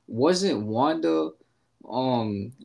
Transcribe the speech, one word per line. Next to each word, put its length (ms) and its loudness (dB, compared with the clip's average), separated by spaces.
Wasn't 580 2
Wanda, 640 0
um, 640 -2